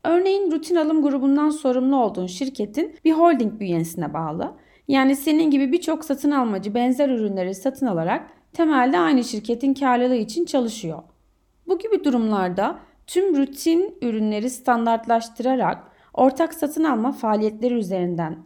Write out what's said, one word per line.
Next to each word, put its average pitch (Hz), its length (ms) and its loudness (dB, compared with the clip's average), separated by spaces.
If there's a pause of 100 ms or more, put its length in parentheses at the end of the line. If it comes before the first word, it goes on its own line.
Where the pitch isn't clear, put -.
Örneğin 370 480 2
rutin 320 240 -2
alım 311 260 2
grubundan 277 480 2
sorumlu 269 460 0
olduğun 220 320 0
şirketin 262 680 -6 (100)
bir 320 60 6
holding 311 480 2
bünyesine 170 540 -4
bağlı. 160 400 -6 (340)
Yani 269 280 4
senin 311 360 2
gibi 269 200 2
birçok 320 340 -2
satın 285 260 -2
almacı 214 420 -2
benzer 254 360 2
ürünleri 196 460 -2
satın 262 300 -4
alarak 190 460 -2 (220)
temelde 302 440 2
aynı 311 260 4
şirketin 233 500 -2
karlılığı 254 420 2
için 226 300 -2
çalışıyor. 220 580 -4 (640)
Bu 349 120 0
gibi 415 240 0
durumlarda 220 760 0 (280)
tüm 359 300 2
rutin 330 640 0
ürünleri 214 480 -2
standartlaştırarak 233 1400 0 (220)
ortak 277 400 2
satın 302 300 -2
alma 254 280 0
faaliyetleri 214 600 0
üzerinden 180 720 -2